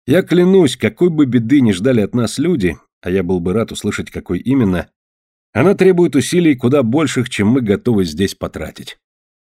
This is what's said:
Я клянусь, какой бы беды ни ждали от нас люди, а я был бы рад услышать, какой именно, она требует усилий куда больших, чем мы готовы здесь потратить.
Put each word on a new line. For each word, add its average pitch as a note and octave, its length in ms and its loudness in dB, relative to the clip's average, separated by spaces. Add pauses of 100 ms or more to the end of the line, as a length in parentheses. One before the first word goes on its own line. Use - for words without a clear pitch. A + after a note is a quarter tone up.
Я D#3+ 160 2
клянусь, F3 540 2
какой C3+ 320 0
бы D3+ 160 2
беды B2 360 2
ни A2+ 100 4
ждали G#2+ 300 0
от G2 140 -4
нас A#2 220 -4
люди, C3 400 -2 (240)
а F#2 80 -8
я F#2 140 0
был F#2 160 -2
бы F2+ 140 -4
рад G#2+ 180 -4
услышать, - 400 -8
какой E2+ 280 -6
именно, G#2+ 500 0 (640)
она F3 220 2
требует F3 400 2
усилий D#3 400 2
куда B2+ 280 0
больших, B2+ 460 -2
чем G2+ 200 0
мы C3 120 2
готовы G2+ 440 0
здесь E2+ 300 -4
потратить. - 640 -12 (480)